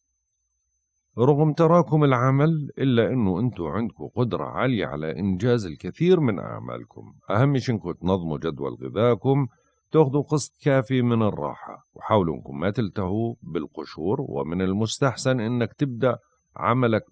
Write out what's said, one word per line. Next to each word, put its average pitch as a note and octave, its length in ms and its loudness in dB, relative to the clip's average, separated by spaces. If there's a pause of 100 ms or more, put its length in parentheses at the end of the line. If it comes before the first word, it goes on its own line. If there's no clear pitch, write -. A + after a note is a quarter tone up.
(1200)
رغم C#3+ 340 4
تراكم D#3+ 520 4
العمل C#3 760 2
إلا A#2 300 4
إنه G2 320 2
أنتوا F#2+ 300 -2
عندكم F#2+ 440 -6
قدرة G#2+ 300 -2
عالية G#2+ 420 -2
على D2+ 320 -6
إنجاز G2+ 480 0
الكثير D#3 540 0
من A2 180 0
أعمالكم. G#2+ 760 -12 (160)
أهم C3 280 2
شيء A#2 160 -2
إنكم F2 180 -4
تنظموا E2+ 460 -2
جدول C2+ 360 -6
غذائكم، A#2 720 0 (460)
تاخذوا C#3+ 300 2
قسط - 400 -6
كافي C3 400 2
من A#2 200 2
الراحة، D2 720 -4
وحاولوا F#2 400 2
إنكم C#2 260 -10
ما F#2 100 -2
تلتهوا G#2 720 -4
بالقشور، D#2+ 760 -6
ومن E2 420 -4
المستحسن A2+ 760 -2
إنك A#2 320 -2
تبدأ B2 460 -2 (380)
عملك A#2 560 2